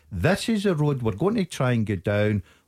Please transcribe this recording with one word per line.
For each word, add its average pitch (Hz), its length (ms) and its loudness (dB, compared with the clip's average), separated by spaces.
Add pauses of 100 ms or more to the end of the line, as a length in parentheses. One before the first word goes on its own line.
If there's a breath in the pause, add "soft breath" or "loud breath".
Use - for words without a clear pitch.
(100 soft breath)
"This 123 380 0
is 214 180 0
a 190 80 2
road 147 280 0
we're 110 100 0
going 196 240 0
to 196 80 0
try 131 260 -2
and 113 160 0
go 104 80 -2
down. 104 480 0 (260)